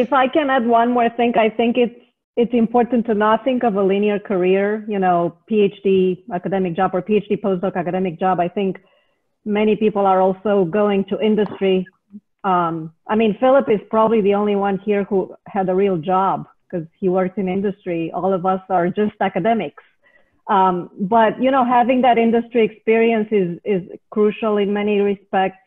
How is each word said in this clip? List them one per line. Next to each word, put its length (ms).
if 80
I 140
can 240
add 160
one 240
more 200
thing, 260
I 140
think 260
it's, 240
it's 180
important 520
to 80
not 300
think 180
of 140
a 60
linear 360
career, 680
you 100
know, 380
P 140
H 240
D 480
academic 420
job 200
or 80
P 140
H 120
D 80
postdoc 400
academic 420
job. 220
I 80
think 320
many 320
people 300
are 140
also 440
going 460
to 100
industry. 640
Um, 500
I 80
mean, 240
Philip 300
is 200
probably 340
the 120
only 220
one 220
here 260
who 320
had 220
a 60
real 240
job 500
'cause 160
he 100
worked 300
in 100
industry. 640
All 200
of 140
us 220
are 200
just 320
academics. 640
Um, 520
but, 420
you 100
know, 140
having 380
that 160
industry 460
experience 640
is, 340
is 180
crucial 480
in 160
many 260
respects. 680